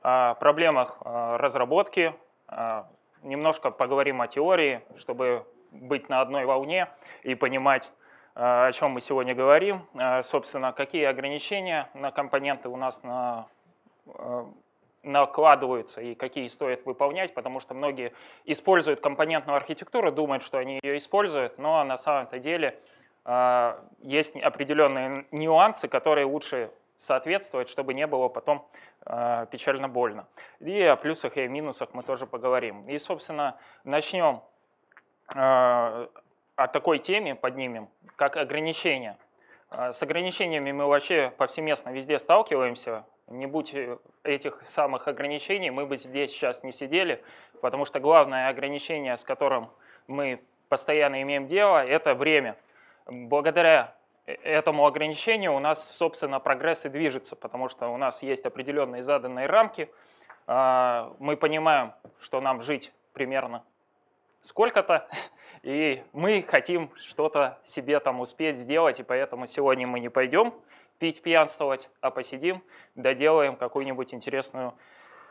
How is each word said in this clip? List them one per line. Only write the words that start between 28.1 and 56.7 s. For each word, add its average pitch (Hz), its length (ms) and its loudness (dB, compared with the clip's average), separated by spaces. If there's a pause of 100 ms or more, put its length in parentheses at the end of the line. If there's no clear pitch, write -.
потом, 143 400 -2 (380)
э, 117 440 -4
печально 135 400 -2
больно. 117 380 -2 (320)
И 190 240 -2
о 160 120 8
плюсах 151 420 -4
и 139 40 -2
о 127 60 -2
минусах 135 460 -8
мы 123 100 -12
тоже 131 240 -6
поговорим. 113 600 -2
И, 143 120 -6
собственно, 147 560 -6 (280)
начнём, 151 600 0 (920)
э, 123 720 4 (480)
о 127 120 2
такой 156 320 0
теме, 185 360 -2
поднимем, 127 540 -8 (260)
как 143 220 0
ограничения. 147 800 -4 (520)
Э, 123 240 -6
с - 100 -10
ограничениями 160 680 -4
мы 143 160 -2
вообще 143 500 2
повсеместно 143 520 -2
везде 135 300 -2
сталкиваемся. 127 840 2 (220)
Не 131 200 -10
будь, 147 260 -6
э, 123 240 -8 (260)
этих 143 420 -4
самых 135 420 -2
ограничений, 147 640 -4
мы 139 140 -6
бы 139 120 -6
здесь 131 340 -6
сейчас - 320 -4
не 131 80 -10
сидели, 147 520 -2 (380)
потому 135 240 -2
что 139 140 -6
главное 135 500 6
ограничение, 139 640 -4
с - 80 -10
которым 131 460 -2 (380)
мы 135 340 -6 (280)
постоянно 143 520 2
имеем 139 260 -4
дело, 180 360 4
это 143 320 2
время. 139 420 2 (480)
Благодаря 143 920 4 (320)
э-, - 60 -6 (100)
этому 151 420 2
ограничению 151 680 0
у 139 40 0
нас, 151 320 -2
собственно, 151 480 -2
прогресс 147 460 0